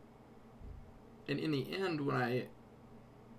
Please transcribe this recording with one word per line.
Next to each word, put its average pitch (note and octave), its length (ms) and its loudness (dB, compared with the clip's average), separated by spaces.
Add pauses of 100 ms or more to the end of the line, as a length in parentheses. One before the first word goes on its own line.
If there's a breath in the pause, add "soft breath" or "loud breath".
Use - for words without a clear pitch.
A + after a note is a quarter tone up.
(1300)
And C#3+ 120 2
in D#3+ 120 4
the C#3+ 220 4
end, F3 280 4
when C#3 140 4
I B2 320 4 (920)